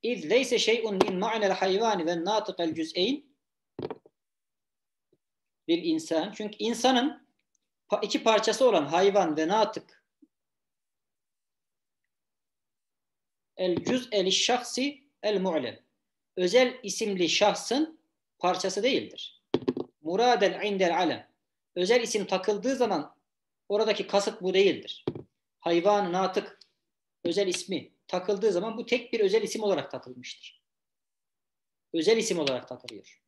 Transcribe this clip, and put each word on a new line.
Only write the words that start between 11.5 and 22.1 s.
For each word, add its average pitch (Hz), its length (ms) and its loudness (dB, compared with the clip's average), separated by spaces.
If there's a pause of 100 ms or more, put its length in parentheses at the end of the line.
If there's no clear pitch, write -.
el 185 260 0
cüz'e 220 420 0
liş 190 200 2
şahsi 254 580 -2 (200)
el 202 180 0
mu'lem. 151 380 -2 (560)
Özel 240 480 2
isimli 190 460 -2
şahsın 220 680 0 (400)
parçası 185 440 0
değildir. - 600 -4 (580)
Muradel 190 640 2
indel 185 320 2
alem. 147 340 -2 (440)
Özel 214 260 4
isim 208 240 -2